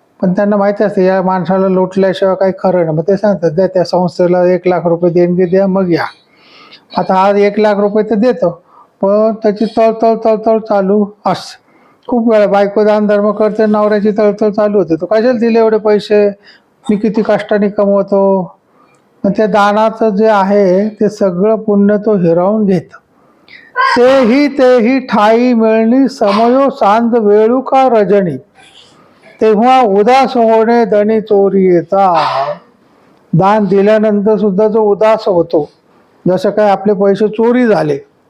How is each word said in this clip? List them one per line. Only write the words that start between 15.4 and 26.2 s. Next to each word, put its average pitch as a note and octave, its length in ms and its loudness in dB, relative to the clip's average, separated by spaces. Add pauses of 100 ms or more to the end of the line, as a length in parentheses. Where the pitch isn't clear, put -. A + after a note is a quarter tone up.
एवढे A3 180 2
पैसे? G#3 520 0 (600)
मी G#3 60 0
किती G#3+ 260 -2
कष्टाने G#3 480 0
कमवतो." G3 840 0 (680)
पण G3 140 0
त्या A3 80 0
दानाचं G#3+ 640 0
जे G#3 180 0
आहे, G3+ 640 2
ते G#3+ 200 -2
सगळं G3+ 460 -2
पुण्य G#3 420 0
तो G#3 180 -2
हिरावून F3+ 500 0
घेतो. F#3 320 -4 (1000)
"तेही, C4 500 2
तेही B3+ 520 2
ठाई A#3 540 2
मिळणी, A3+ 540 2
समयो A#3 600 0